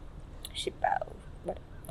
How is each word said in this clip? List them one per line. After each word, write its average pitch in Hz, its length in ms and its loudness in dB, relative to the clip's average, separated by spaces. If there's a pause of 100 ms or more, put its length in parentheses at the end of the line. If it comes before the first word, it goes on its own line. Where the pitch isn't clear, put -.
(540)
je - 100 -2
sais - 80 4
pas, - 280 6 (460)
voilà. - 140 0 (320)